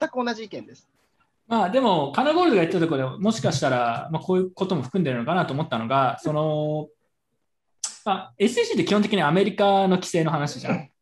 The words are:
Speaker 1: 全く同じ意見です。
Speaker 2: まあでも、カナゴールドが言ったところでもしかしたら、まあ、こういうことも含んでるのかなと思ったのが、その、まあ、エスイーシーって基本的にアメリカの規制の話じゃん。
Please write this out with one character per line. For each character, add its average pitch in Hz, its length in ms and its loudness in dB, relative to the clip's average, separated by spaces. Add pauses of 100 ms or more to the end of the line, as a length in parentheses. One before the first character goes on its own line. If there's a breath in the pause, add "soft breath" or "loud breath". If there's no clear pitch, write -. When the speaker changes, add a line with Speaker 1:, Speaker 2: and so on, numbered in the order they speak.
Speaker 1:
全 311 80 -2
く 247 160 -4
同 233 100 -4
じ 220 100 -12
意 196 40 -18
見 123 160 -14
で - 100 -20
す。 - 140 -20 (580)
Speaker 2:
ま 220 180 0
あ 180 60 -2
で 254 100 2
も、 165 320 2
カ 247 120 0
ナ 302 80 2
ゴ 349 100 4
ー - 20 4
ル 330 80 4
ド 214 40 4
が 170 60 4
言 165 80 0
っ - 20 -4
た 180 80 0
と 160 80 0
こ 147 80 0
ろ 131 220 -4
で - 0 -
も 214 140 0
し - 100 -4
か 185 100 0
し - 80 -4
た 147 80 2
ら、 120 420 0
ま 156 100 -4
あ、 - 20 -16
こ 185 120 -2
う 185 40 2
い - 40 2
う 185 80 -4
こ - 140 -4
と 190 100 -2
も 135 80 -2
含 190 180 -4
ん 156 40 2
で 131 80 0
る 120 60 -2
の 117 80 -4
か 165 80 0
な 180 100 2
と 139 80 -6
思 143 120 -2
っ - 40 -12
た 117 100 -2
の 113 100 -4
が、 131 340 2
そ 151 100 -2
の、 151 560 -2 (1160)
ま 208 80 0
あ、 - 260 -8
エ 208 100 2
ス 330 100 -2
イ 466 40 4
ー - 20 4
シ 453 80 -4
ー - 20 -2
っ - 40 0
て 170 60 2
基 196 100 0
本 208 80 4
的 - 100 0
に 190 100 2
ア 147 80 2
メ 190 140 4
リ 208 100 -4
カ 196 280 4
の 190 140 4
規 185 100 -4
制 165 180 0
の 151 60 0
話 147 280 -2
じ - 80 -12
ゃ - 60 -2
ん。 156 160 -6 (140)